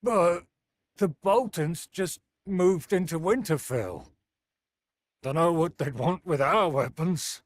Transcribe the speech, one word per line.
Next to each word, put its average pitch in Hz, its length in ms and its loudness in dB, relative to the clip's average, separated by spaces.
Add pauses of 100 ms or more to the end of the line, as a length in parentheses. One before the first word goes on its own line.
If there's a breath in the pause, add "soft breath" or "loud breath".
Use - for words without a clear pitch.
But 175 440 2 (520)
the 196 120 0
Boltons 180 760 0
just - 320 -6 (260)
moved 185 480 2
into 180 260 0
Winterfell. 139 880 -2 (1120)
Dunno 160 300 2
what 165 260 0
they'd 139 180 -4
want 165 300 -2
with 151 160 0
our 180 280 4
weapons. 151 760 -2